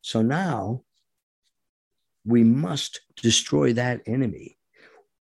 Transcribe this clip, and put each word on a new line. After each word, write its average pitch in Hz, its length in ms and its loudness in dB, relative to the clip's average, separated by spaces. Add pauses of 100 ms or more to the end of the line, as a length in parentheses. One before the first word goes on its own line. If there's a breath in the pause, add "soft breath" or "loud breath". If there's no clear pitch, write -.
So - 200 -2
now 127 640 -2 (1400)
we 117 200 4
must 139 560 0 (160)
destroy 123 560 0
that 123 340 -2
enemy. 113 520 -6 (640 soft breath)